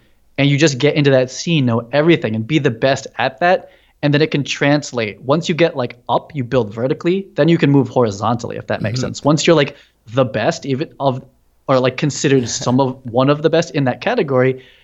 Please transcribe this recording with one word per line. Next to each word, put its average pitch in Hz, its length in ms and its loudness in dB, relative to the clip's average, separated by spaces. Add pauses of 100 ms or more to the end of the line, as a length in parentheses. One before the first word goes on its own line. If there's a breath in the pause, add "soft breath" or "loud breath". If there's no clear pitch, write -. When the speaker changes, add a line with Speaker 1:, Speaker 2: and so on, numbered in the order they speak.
(380 soft breath)
Speaker 1:
And 139 100 2
you 143 80 2
just 139 220 2
get 147 160 2
into 143 160 2
that 127 200 2
scene, 156 360 -2
know 117 260 0
everything, 151 420 2
and 110 120 -4
be 156 120 0
the 139 120 4
best 131 360 0 (120)
at 127 220 -4
that. 175 300 0 (320 soft breath)
And 147 100 2
then 147 80 2
it 156 100 2
can 143 140 -2
translate. 139 760 -2
Once 151 260 0
you 180 60 -2
get, 165 200 2
like, 123 220 -6 (140)
up, - 240 -2
you 135 100 -4
build 117 280 -2
vertically, 156 640 -2
then 151 140 2
you 165 80 4
can 151 140 2
move 139 180 4
horizontally, 113 720 -2
if - 80 -14
that - 160 -4
makes 110 160 -4
Speaker 2:
Mm-hmm. 131 80 -4
Speaker 1:
sense. - 180 -10
Once 147 220 2
you're, 170 100 6
like, 143 180 0 (340 soft breath)
the 127 160 0
best, 117 420 -4
even 139 340 -6
of, 135 240 -2 (420)
or, 131 140 2
like, 127 160 0
considered 135 520 0
Speaker 2:
<laughs> - 160 -8
Speaker 1:
some 123 140 0
of, 127 280 -2
one 123 240 0
of 147 100 0
the 160 80 0
best 160 260 0
in 143 100 -2
that 120 180 -2
category, 135 600 0 (220 loud breath)